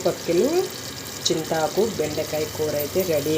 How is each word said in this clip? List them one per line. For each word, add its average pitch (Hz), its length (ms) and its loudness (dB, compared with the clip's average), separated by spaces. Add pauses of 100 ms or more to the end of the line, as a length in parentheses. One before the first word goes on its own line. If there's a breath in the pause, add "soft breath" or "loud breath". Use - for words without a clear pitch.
పక్కిలు, 180 420 2 (760)
చింతాకు, 160 560 2 (160)
బెండకాయ 151 480 -2 (100)
కూర 151 260 0
అయితే 147 180 0 (120)
రెడీ 151 260 2